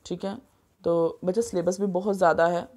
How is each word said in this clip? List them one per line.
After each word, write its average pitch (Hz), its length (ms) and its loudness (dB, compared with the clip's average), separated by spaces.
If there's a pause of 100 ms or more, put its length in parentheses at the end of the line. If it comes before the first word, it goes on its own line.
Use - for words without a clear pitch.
ठीक 185 200 -8
है। 196 120 -8 (460)
तो 170 400 0
बच्चा, 185 180 0
सिलेबस 185 400 -2
भी 208 60 0
बहुत 190 280 -2
ज़्यादा 165 320 4
है, 175 280 -2